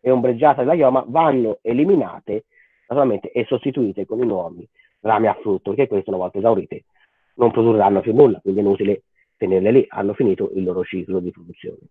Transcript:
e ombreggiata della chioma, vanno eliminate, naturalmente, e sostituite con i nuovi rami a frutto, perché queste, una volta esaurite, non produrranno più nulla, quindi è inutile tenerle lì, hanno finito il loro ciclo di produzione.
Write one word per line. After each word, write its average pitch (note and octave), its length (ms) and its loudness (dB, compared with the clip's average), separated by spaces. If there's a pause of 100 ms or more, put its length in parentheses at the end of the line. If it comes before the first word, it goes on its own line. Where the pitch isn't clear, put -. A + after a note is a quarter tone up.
e B2+ 100 -2
ombreggiata B2+ 520 2
della C#3+ 120 2
chioma, C3 320 2
vanno C3 560 0
eliminate, A#2 800 -2 (440)
naturalmente, A#2+ 440 0
e A#2+ 120 -2
sostituite A#2 640 -4
con A2+ 160 -4
i B2 40 0
nuovi E2+ 420 -6 (320)
rami A2 260 0
a G2+ 80 2
frutto, G2 360 -6
perché B2 180 0
queste, G2+ 220 -4
una F#2+ 80 -4
volta F2+ 200 -6
esaurite, G#2+ 460 -2 (500)
non A#2+ 160 2
produrranno G#2+ 500 2
più - 140 -2
nulla, B2+ 260 4
quindi G2 200 -2
è - 20 0
inutile G2 400 0 (340)
tenerle F#2+ 340 0
lì, B2+ 180 4
hanno G2+ 260 -4
finito G2 400 -2
il F#2+ 80 -4
loro F2+ 220 -4
ciclo F#2 340 -6
di F2 120 -6
produzione. F2 480 -18 (120)